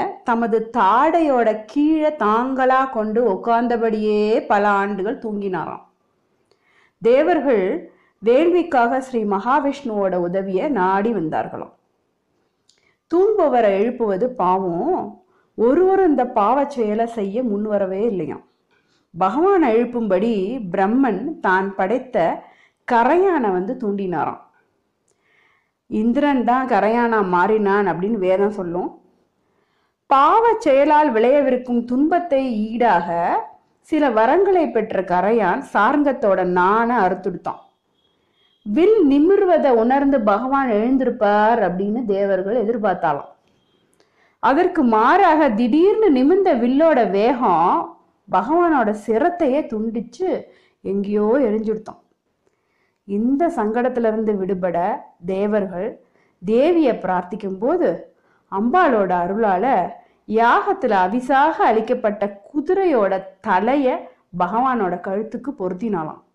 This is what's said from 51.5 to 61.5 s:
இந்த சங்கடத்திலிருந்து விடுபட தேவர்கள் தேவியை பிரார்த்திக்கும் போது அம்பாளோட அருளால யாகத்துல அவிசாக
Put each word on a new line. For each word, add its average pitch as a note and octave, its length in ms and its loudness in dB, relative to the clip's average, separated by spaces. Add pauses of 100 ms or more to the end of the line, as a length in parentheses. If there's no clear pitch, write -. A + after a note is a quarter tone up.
இந்த A#3+ 400 0
சங்கடத்திலிருந்து A3 840 -2
விடுபட F#3 440 -4 (480)
தேவர்கள் G3 640 -4 (540)
தேவியை C4 540 2
பிரார்த்திக்கும் F#3 600 -6
போது C#4 320 0 (640)
அம்பாளோட A3+ 640 2
அருளால G3 500 0 (600)
யாகத்துல B3 720 0
அவிசாக B3+ 640 0